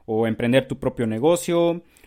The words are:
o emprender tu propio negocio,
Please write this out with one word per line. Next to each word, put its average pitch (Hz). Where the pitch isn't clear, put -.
o 113
emprender 120
tu -
propio 127
negocio, 170